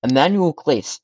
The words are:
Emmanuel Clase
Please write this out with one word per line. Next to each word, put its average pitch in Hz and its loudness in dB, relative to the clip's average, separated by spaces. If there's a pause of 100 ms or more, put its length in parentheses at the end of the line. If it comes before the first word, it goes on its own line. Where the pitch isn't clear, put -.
Emmanuel 165 2
Clase - -4